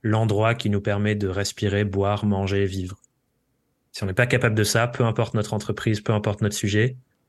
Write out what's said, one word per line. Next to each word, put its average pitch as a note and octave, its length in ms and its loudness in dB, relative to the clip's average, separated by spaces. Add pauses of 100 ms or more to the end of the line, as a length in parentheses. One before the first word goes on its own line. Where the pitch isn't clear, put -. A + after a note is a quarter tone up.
l'endroit A2 520 2
qui A2 160 -2
nous G2+ 100 2
permet G#2 340 0
de G#2 140 -2
respirer, G2+ 560 0
boire, G2 400 0
manger, G2 400 0
vivre. F#2 320 -6 (960)
Si - 120 -8
on - 20 -2
n'est F#2+ 80 -4
pas B2 120 2
capable B2 280 2
de G#2+ 100 2
ça, A2+ 220 2
peu A#2+ 180 -2
importe A2+ 300 0
notre G#2+ 200 -2
entreprise, G#2 460 -4
peu - 120 -2
importe G#2 280 0
notre G#2 140 0
sujet, G#2+ 420 0 (320)